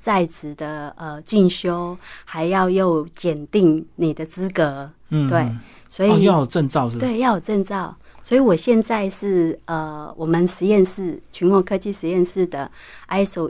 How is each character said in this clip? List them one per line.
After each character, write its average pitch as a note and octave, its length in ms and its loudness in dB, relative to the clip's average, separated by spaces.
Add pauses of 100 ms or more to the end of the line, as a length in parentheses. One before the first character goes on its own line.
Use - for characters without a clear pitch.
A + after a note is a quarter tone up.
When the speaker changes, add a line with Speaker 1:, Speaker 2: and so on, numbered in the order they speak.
Speaker 1:
在 F3+ 240 0
职 D3+ 300 -12
的， D3 420 -10
呃， D3+ 240 -12
进 F#3+ 280 4
修， F3 480 -4 (280)
还 D#3+ 180 -8
要 F#3 260 0
又 F3+ 460 2
检 D3 320 -4
定 E3 380 4 (100)
你 D#3+ 180 0
的 D#3+ 120 -10
资 F#3 240 -6
格。 D3 420 -2 (200)
Speaker 2:
嗯， D3 180 0
Speaker 1:
对， E3 100 2
Speaker 2:
嗯。 A#2+ 200 -2 (280)
Speaker 1:
所 - 180 -2
以 G#3 40 6
Speaker 2:
哦， F3 100 6
要 F3+ 200 6
有 C3+ 60 2
证 D3 220 0
照 C3 220 0
是 A#2 60 -6
不 A#2 40 -6
是？ B3+ 100 -2
Speaker 1:
对， A3+ 100 -2
要 B3 160 2
有 F3 40 -4
证 G3+ 240 -2
照。 F#3 320 -8 (260)
所 - 140 0
以 C4+ 60 6
我 G#3+ 140 6
现 A3 260 2
在 G#3+ 260 -2
是， F#3 580 0
呃， D#3 520 -8
我 D#3+ 80 -6
们 E3 220 2
实 F3+ 180 -4
验 G#3 180 6
室， F#3 380 -4 (100)
群 - 160 0
控 G3 140 6
科 F#3+ 160 -4
技 G3 160 -6
实 E3 140 -8
验 F3+ 180 2
室 F#3 220 -2
的 C#3 220 -8 (360)
I F#3+ 180 0
S G3 160 -4
O D#3+ 100 -2